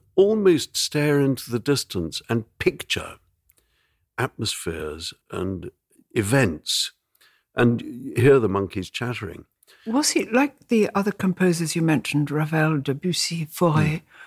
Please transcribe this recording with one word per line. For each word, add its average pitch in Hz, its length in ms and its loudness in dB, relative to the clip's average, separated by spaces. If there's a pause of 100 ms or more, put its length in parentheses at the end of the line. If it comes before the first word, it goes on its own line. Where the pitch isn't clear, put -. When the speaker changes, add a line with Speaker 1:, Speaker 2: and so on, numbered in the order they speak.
(140)
Speaker 1:
almost 196 640 4
stare 147 420 0
into 135 320 0
the 117 80 0
distance 98 720 -4
and 117 160 -2 (140)
picture - 560 -4 (1040)
atmospheres 82 960 -6 (160)
and 92 400 -6 (440)
events 104 760 0 (640)
and 120 260 2 (340)
hear 139 240 6
the 110 100 2
monkeys 98 420 -4
chattering. 107 560 -8 (400)
Speaker 2:
Was 254 240 0
he, 311 160 0
like 262 420 0
the 220 260 4
other 196 180 0
composers 175 600 0
you 170 60 -2
mentioned, 147 500 0
Ravel, 156 480 0
Debussy, 160 680 -4
Fauré, 156 420 2
Speaker 1:
Mm. 156 140 -6 (240)